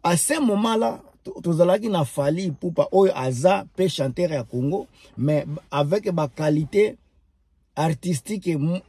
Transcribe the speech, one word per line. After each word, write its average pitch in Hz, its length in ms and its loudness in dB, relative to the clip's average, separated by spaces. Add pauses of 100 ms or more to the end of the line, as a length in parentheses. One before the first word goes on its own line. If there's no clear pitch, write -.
à 170 120 2
ce 311 240 0
moment-là, 226 600 0 (220)
to-, - 180 -14
tozalaki 175 480 4
na 170 160 2
Fally 151 400 -2
Ipupa 165 460 -2
oyo 190 240 6
aza 135 500 0 (100)
pe 185 120 0
chanteur 165 420 -2
ya 139 140 -4
Congo, 139 420 -4 (320)
mais 143 300 0 (240)
avec 151 400 0
ba 156 160 -2
qualité 151 680 0 (800)
artistique 165 720 -2
m-, 165 420 -2